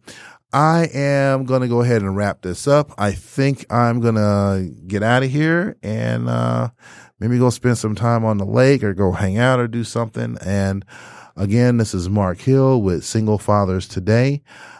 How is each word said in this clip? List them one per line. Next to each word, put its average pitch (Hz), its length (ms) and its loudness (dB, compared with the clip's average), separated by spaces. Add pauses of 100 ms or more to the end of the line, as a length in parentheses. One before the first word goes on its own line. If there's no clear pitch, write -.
(600)
I 160 320 4
am 139 540 0
gonna 127 220 0
go 120 140 2
ahead 120 200 2
and 95 140 -2
wrap 101 260 -2
this 90 260 -6
up. 143 300 2
I 101 140 -2
think 135 600 -4
I'm 120 280 2
gonna 101 680 0 (200)
get 101 160 -2
outta 127 240 2
here 160 560 -2
and, 117 440 -4
uh, 120 420 -2 (500)
maybe 120 180 0
go 123 140 4
spend 120 260 0
some 107 160 -4
time 113 320 0
on 107 140 0
the 98 60 -2
lake 127 380 2
or 98 120 -2
go 95 160 2
hang 95 260 -2
out 127 220 2
or 120 80 0
do 117 160 -4
something. 117 600 -6
And 98 400 -2 (520)
again, 120 420 2
this 110 160 0
is 90 160 -4
Mark 95 300 0
Hill 135 420 2
with 90 240 0
Single 107 320 0
Fathers 95 500 0
Today. 120 540 0 (380)